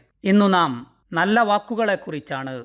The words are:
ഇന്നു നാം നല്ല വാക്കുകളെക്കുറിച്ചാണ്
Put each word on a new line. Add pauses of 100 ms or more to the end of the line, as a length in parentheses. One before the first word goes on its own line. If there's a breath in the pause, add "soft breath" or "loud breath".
(240)
ഇന്നു
നാം (420)
നല്ല
വാക്കുകളെക്കുറിച്ചാണ് (120)